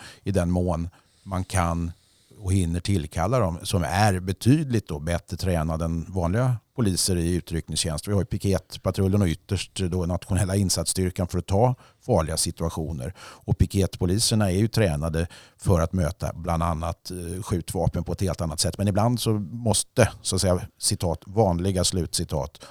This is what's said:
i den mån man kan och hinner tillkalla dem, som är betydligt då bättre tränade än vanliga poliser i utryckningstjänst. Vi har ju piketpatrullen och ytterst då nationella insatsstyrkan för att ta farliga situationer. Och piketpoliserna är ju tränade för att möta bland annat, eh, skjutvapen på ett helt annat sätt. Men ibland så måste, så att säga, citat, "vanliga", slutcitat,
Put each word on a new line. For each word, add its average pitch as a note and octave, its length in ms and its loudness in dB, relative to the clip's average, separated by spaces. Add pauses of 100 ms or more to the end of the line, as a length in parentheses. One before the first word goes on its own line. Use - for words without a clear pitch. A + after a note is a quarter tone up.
(220)
i - 80 -4
den F2+ 200 2
mån F2+ 380 0 (340)
man F#2+ 220 -4
kan E2+ 480 -2 (460)
och F#2+ 140 -2
hinner F2 280 2
tillkalla F#2 580 0
dem, E2+ 240 0
som F#2+ 220 0
är F#2 360 2
betydligt A#2 680 0
då D#2 100 -6
bättre E2+ 380 -4
tränade E2 480 0
än E2 240 -4
vanliga F#2+ 480 0 (200)
poliser F#2+ 400 0
i E2+ 180 2
utryckningstjänst. D#2+ 720 -4
Vi G#2 40 -2
har G2+ 80 2
ju E2+ 40 0
piketpatrullen G2 1000 0
och F2+ 60 4
ytterst - 460 -4
då F2+ 320 -2
nationella F#2 500 0
insatsstyrkan F2+ 720 0
för F#2 100 -4
att E2+ 80 -4
ta A#2 280 4 (320)
farliga D#2+ 300 0
situationer. D#2+ 800 -4
Och - 400 -4
piketpoliserna G2 920 2
är F2 60 2
ju A2 120 4
tränade E2 580 0 (300)
för F2 240 2
att E2+ 120 0
möta F2 420 -2
bland E2 280 -2
annat, E2 480 -4
eh, F2+ 320 -8
skjutvapen E2+ 600 -2
på F2 80 -6
ett - 80 -4
helt F2 200 -2
annat D#2 200 -4
sätt. F#2 180 -2
Men G2 100 0
ibland A2+ 320 2
så A2+ 120 0
måste, A2 760 0 (140)
så - 120 -2
att F#2 60 0
säga, F#2 200 2 (180)
citat, F2+ 480 -2
"vanliga", F#2 580 2
slutcitat, D#2 760 -2 (100)